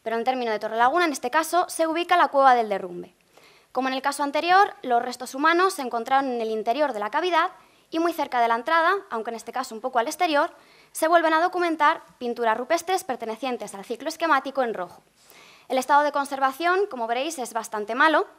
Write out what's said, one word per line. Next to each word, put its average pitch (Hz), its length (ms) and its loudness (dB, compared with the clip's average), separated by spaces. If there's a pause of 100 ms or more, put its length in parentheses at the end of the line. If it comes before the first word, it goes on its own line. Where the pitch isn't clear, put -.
pero 226 140 -6
en 226 80 -2
término 247 260 -2
de 214 100 -2
Torrelaguna, 233 440 2
en 330 80 2
este 262 180 -6
caso, 330 380 2
se 330 200 -2
ubica 349 280 0
la 320 140 6
Cueva 269 260 6
del 226 140 0
Derrumbe. 185 440 -6 (600)
Como 262 160 -2
en 262 40 -2
el 262 80 -4
caso 277 220 -2
anterior, 339 580 2
los 240 200 0
restos - 340 -10
humanos 339 380 4
se - 80 -8
encontraron 254 500 0
en 240 80 -2
el 220 100 -2
interior 226 440 0
de 208 80 -6
la 214 100 -4
cavidad 339 400 0 (400)
y 320 80 -2
muy 330 140 0
cerca 277 260 -2
de 233 80 4
la 233 80 2
entrada, 320 380 2 (160)
aunque 226 220 -6
en 233 40 -10
este 220 160 -14
caso 247 240 -8
un 214 60 -12
poco 254 180 -2
al 226 80 0
exterior, 311 480 0 (380)
se 320 160 -2
vuelven 330 240 4
a 320 80 2
documentar 330 600 0 (160)
pinturas 233 400 -2
rupestres 339 460 -2
pertenecientes 226 720 -8
al 196 80 -14
ciclo 247 240 -8
esquemático 277 560 0
en 226 100 -4
rojo. 180 300 -12 (640)
El 262 100 -2
estado 285 260 4
de 285 100 -2
conservación, 285 760 0
como 233 180 -6
veréis, 254 320 -4
es 233 120 -8
bastante 220 420 -6
malo 311 320 2 (140)